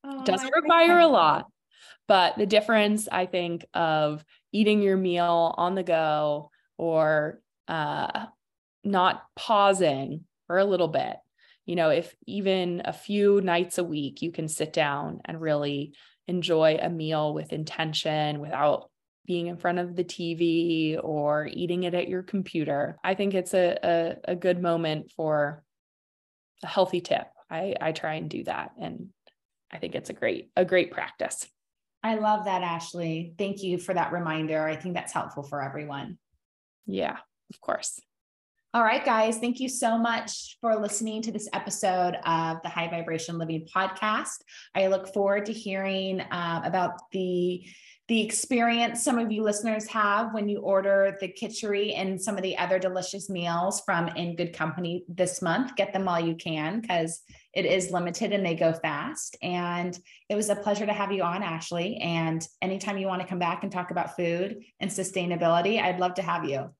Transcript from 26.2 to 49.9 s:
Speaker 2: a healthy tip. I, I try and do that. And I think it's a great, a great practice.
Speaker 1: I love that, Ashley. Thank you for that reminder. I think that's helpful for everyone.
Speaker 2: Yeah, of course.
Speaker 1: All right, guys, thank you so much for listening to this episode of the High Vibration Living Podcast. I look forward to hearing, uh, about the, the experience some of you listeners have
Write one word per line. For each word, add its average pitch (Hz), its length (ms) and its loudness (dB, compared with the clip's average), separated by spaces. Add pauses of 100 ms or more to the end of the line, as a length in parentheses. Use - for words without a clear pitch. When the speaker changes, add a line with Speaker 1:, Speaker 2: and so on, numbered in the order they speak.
Speaker 2:
a 202 40 -12
healthy 185 360 0
tip. - 240 -2 (240)
I, 175 280 -4
I 160 140 -2
try 156 220 -4
and 160 160 -8
do - 140 -6
that. - 260 -6 (100)
And 180 300 -10 (600)
I 175 60 -16
think - 180 -8
it's - 140 -8
a - 60 -12
great, - 420 -4
a 185 80 4
great 180 260 2
practice. - 560 -8 (560)
Speaker 1:
I 220 120 0
love 214 320 2
that, 185 160 0
Ashley. 170 720 -4
Thank 196 260 -4
you 180 140 -2
for 180 160 -4
that 170 180 0
reminder. 156 560 -2
I 156 80 -2
think 175 200 -8
that's - 180 -6
helpful - 300 -6
for 139 200 -8
everyone. 143 540 -10 (680)
Speaker 2:
Yeah, 95 320 -4 (340)
of - 80 -20
course. - 400 -6 (720)
Speaker 1:
All 233 120 4
right, 233 200 2
guys, 226 340 4
thank 240 200 -2
you 262 100 -4
so 226 300 0
much - 600 -2
for 226 160 2
listening 220 460 -4
to 220 100 -4
this 214 200 -6
episode 185 600 0 (100)
of 165 380 0
the 175 60 -6
High 170 180 -4
Vibration 165 500 -4
Living 160 300 -4
Podcast. 214 760 -2 (340)
I 196 100 4
look 190 260 0
forward 202 340 2
to 226 60 -6
hearing, 190 680 -4
uh, 170 440 -4
about 175 280 0 (180)
the, 180 560 -2 (400)
the 226 140 2
experience 233 840 0
some 247 160 2
of 226 140 -2
you 214 100 -2
listeners 214 460 -2
have 214 440 0